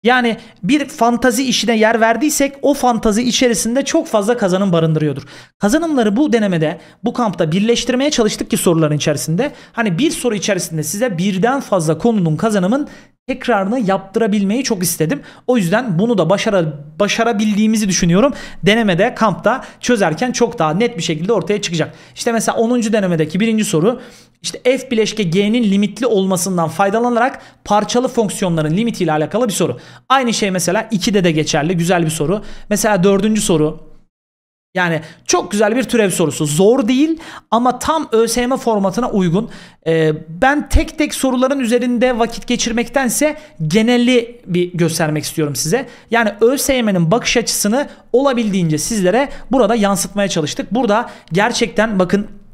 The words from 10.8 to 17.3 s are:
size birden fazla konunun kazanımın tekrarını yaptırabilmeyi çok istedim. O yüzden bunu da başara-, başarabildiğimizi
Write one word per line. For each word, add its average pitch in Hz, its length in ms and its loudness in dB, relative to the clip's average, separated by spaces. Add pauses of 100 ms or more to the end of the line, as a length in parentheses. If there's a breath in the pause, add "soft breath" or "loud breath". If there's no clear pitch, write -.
size 202 340 -4
birden 196 420 0
fazla 165 380 0
konunun 185 380 2
kazanımın 208 520 0 (400 loud breath)
tekrarını 240 520 -2
yaptırabilmeyi 202 840 0
çok 185 200 -2
istedim. 170 380 -2 (260 loud breath)
O 247 100 4
yüzden 202 420 0
bunu 226 180 2
da 160 120 2
başara-, 190 440 2 (260)
başarabildiğimizi 214 880 2